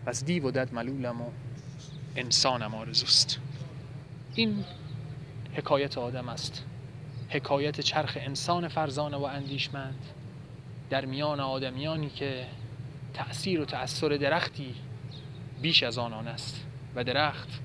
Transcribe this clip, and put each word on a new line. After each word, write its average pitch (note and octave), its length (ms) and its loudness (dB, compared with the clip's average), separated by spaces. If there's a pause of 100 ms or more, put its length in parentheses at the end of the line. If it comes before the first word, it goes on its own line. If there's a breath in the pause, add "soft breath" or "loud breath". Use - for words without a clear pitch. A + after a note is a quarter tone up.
و - 20 0
از A#2+ 160 0
دیو D#3 240 4
و - 20 4
دد B2+ 240 2
ملولم A#2+ 460 -2
و A#2+ 100 -4 (840)
انسانم A#2+ 580 4
آرزوست.» - 640 4 (960)
این G#3 300 4 (880)
حکایت C#3+ 460 4
آدم B2 300 -2
است، - 360 -4 (640)
حکایت C#3+ 520 2
چرخ D3 400 2
انسان E3 480 2
فرزانه D3 480 0
و C#3 60 0
اندیشمند C#3 800 -2 (880)
در C3+ 140 4
میان C#3+ 360 2
آدمیانی C3+ 680 0
که C3+ 360 -2 (680)
تأثیر - 460 0
و D3 40 2
تأثر C#3 440 0
درختی C#3+ 680 2 (880)
بیش E3 200 8
از A#2+ 160 2
آنان A#2 300 -2
است - 320 -6 (340)
و B2 100 0
درخت C#3 440 4 (160)